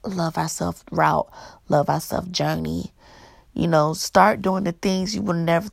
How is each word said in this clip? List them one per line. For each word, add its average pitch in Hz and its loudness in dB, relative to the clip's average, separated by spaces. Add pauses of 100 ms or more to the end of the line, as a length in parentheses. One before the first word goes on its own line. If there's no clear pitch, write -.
love 175 -4
ourselves 165 -4
route, 156 2 (380)
love 147 2
ourselves 160 -4
journey. 160 -4 (640)
You - 0
know, 156 4
start 202 4
doing 190 0
the 170 -2
things 190 -2
you 202 -4
would 180 -2
never 170 0